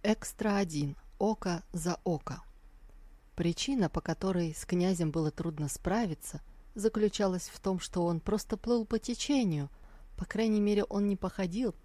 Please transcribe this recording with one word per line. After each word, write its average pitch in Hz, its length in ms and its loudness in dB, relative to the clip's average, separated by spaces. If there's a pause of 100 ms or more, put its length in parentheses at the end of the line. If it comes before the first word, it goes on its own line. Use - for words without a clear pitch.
(120)
Экстра - 440 0
один. 151 400 0 (240)
Око 196 420 0 (100)
за 175 300 -2
око. 147 400 -4 (920)
Причина, 175 520 2
по - 120 -2
которой 175 560 0
с - 100 -10
князем 175 460 2
было 156 180 2
трудно 151 380 -4
справиться, 185 720 -2 (340)
заключалась 208 760 2
в - 120 -16
том, 190 180 0
что - 260 0
он 170 140 2
просто 208 380 -2
плыл 233 280 0
по 226 140 0
течению. 220 720 0 (460)
По 185 80 -4
крайней 214 360 2
мере, 208 220 4
он 202 260 0
не 196 60 4
походил 190 720 -2